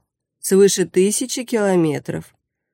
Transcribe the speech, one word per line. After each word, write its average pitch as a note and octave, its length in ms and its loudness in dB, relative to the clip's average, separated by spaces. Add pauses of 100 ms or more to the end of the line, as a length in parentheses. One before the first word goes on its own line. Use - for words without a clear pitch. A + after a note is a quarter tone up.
(400)
свыше F#3+ 460 2
тысячи G#3 580 -2
километров. F3 880 -2 (400)